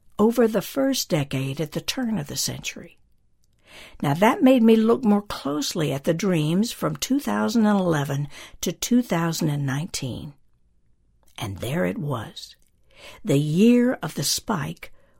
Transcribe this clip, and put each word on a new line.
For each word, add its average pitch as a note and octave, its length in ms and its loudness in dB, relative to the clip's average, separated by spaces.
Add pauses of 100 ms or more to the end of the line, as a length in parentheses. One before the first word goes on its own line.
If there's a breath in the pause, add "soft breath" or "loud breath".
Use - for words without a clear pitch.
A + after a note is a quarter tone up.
(180)
over A#3 300 4
the A#3 140 0
first C4+ 480 -2
decade C#3 500 -2
at D#3 120 -6
the D#3+ 100 -6
turn A3+ 360 -6
of C#3+ 100 -6
the - 100 -8
century. - 600 -8 (1040 loud breath)
Now, C#3+ 120 0
that A3+ 300 4
made C4 200 8
me A3+ 120 8
look A3+ 280 4
more G#3 200 4
closely A#3 680 -4
at C#3 140 -6
the E3+ 80 2
dreams F3 580 0
from D#3 240 -4
two C4+ 240 -2
thousand G#3+ 460 0
and G3+ 140 4
eleven C#3+ 500 -2 (320 loud breath)
to F#3 100 -4
two A#3+ 300 0
thousand E3 480 -2
and C#3+ 160 -2
nineteen. C#3 680 -6 (1040)
And G2+ 200 -8
there F3 280 -2
it F#3+ 120 -2
was. C#3+ 580 -8 (720 loud breath)
The C#3+ 140 2
year A#3 640 4
of D#3 120 -8
the D3+ 100 -4
spike - 720 -6 (260)